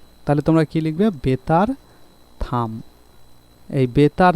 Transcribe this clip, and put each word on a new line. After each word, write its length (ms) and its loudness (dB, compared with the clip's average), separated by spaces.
তাহলে 160 0
তোমরা 220 2
কি 180 -4
লিখবে? 280 0
বেতার 440 0
থাম। 420 -6
এই 180 0
বেতার 480 2